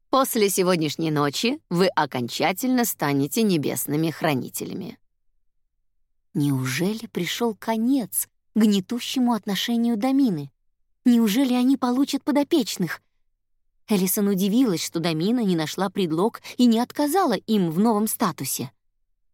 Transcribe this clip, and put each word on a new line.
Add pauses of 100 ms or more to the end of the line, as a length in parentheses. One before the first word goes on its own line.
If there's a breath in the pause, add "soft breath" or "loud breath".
"После
сегодняшней
ночи
вы
окончательно
станете
небесными
хранителями". (1400)
Неужели
пришёл
конец (260)
гнетущему
отношению
Дамины? (540)
Неужели
они
получат
подопечных? (840)
Эллисон
удивилась,
что
Дамина
не
нашла
предлог (160 loud breath)
и
не
отказала
им
в
новом
статусе. (640)